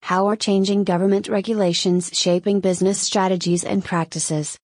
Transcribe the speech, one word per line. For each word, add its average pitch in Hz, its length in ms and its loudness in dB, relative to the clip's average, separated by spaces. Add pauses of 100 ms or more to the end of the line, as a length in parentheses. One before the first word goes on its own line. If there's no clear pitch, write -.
How 190 280 0
are 214 80 0
changing 196 480 2
government 190 440 2
regulations 185 840 0
shaping 185 460 2
business 185 380 0
strategies 180 680 0
and 196 200 -2
practices? 160 800 -4